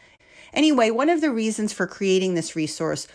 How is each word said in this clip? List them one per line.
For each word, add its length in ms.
Anyway, 360
one 200
of 100
the 140
reasons 400
for 120
creating 480
this 220
resource 600